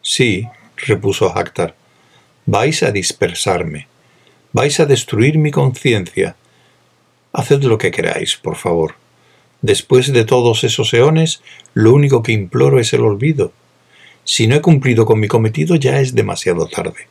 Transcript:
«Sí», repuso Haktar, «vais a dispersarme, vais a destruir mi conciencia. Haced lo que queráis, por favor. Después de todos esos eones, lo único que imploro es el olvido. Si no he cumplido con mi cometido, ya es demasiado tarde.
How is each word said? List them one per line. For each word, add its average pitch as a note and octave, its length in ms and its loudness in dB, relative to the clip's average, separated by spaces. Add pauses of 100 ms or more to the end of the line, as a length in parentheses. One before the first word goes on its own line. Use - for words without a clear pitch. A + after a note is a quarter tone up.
«Sí», A2 460 -2 (300)
repuso F#2+ 600 -2
Haktar, F2+ 380 -6 (720)
«vais B2+ 380 0
a A2+ 80 -2
dispersarme, F2 960 -4 (640)
vais C3+ 260 -2
a D#3+ 80 2
destruir C#3 520 0
mi D3+ 120 0
conciencia. A2 880 -2 (1000)
Haced C#3 280 0
lo A2+ 160 2
que F#2 120 -2
queráis, - 460 -4
por - 200 -8
favor. E2+ 400 -2 (680)
Después B2+ 500 0
de A#2 140 2
todos A#2+ 380 2
esos A#2 280 -2
eones, D#3+ 480 2 (320)
lo A2 220 4
único C#3 280 2
que A2+ 100 -2
imploro B2 460 2
es A2+ 140 0
el A#2+ 80 0
olvido. A2+ 540 0 (680)
Si - 240 -2
no A#2 80 4
he D3+ 60 4
cumplido C3+ 460 4
con A2 120 4
mi G#2+ 100 -2
cometido, B2 480 0
ya C3+ 220 0
es B2+ 160 -2
demasiado F#2 520 -2
tarde. - 440 -10